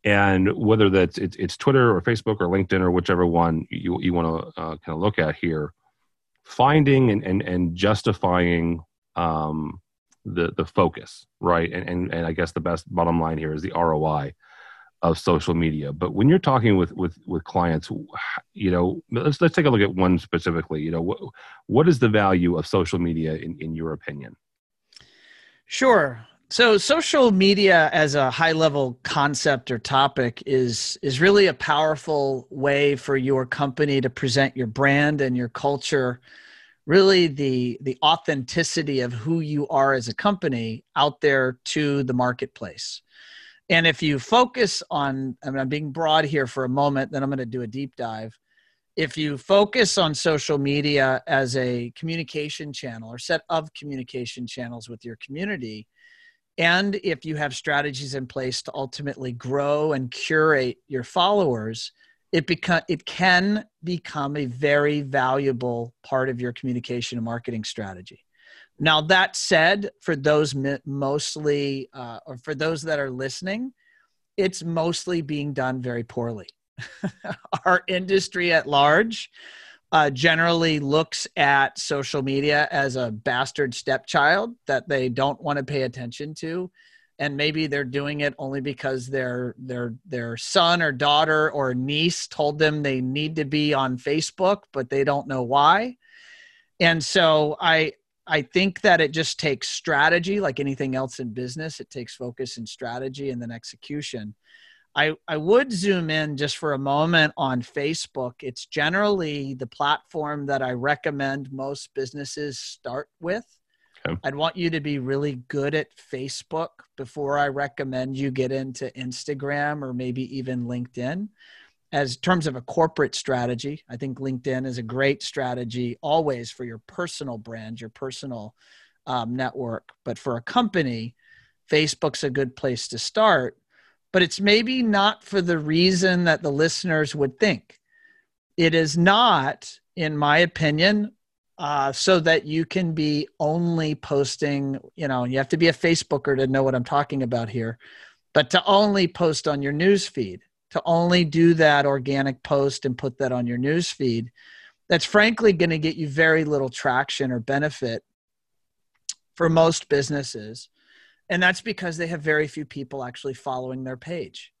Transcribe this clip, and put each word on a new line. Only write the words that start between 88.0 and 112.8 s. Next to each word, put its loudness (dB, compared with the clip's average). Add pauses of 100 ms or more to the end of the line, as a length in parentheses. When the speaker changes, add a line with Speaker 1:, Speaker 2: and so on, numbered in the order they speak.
Speaker 2:
it -2
only -6
because -6
their, -4
their, -8 (120)
their -6
son 0
or 0
daughter 2
or -2
niece -2
told -2
them 2
they 0
need -4
to -2
be 0
on 0
Facebook, -2 (100)
but -4
they 2
don't -2
know -4
why. 4 (840)
And 4
so 4
I, 2 (340)
I 0
think 0
that 6
it 2
just -4
takes -2
strategy, 2
like -4
anything -4
else -6
in -8
business. -10
It -16
takes -14
focus -10
and -12
strategy -8
and -6
then -10
execution. -12 (640)
I, 2 (140)
I -4
would 2
zoom 0
in -2
just -4
for -2
a -2
moment 2
on 0
Facebook. -6
It's -12
generally -2
the -10
platform -4
that -2
I -2
recommend -4
most -10
businesses -8
start -12 (100)